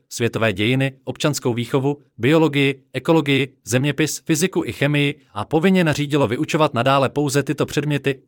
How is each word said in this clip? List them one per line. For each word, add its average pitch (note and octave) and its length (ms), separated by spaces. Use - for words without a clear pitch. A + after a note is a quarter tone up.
světové A2 440
dějiny, C3 500
občanskou C3 500
výchovu, C3 440
biologii, C#3 640
ekologii, C#3 720
zeměpis, C#3 600
fyziku E3 400
i A#2 80
chemii C#3+ 460
a G#2 120
povinně F#3 380
nařídilo C#3+ 440
vyučovat D3+ 460
nadále C3+ 360
pouze C#3+ 340
tyto C#3+ 220
předměty: C#3+ 640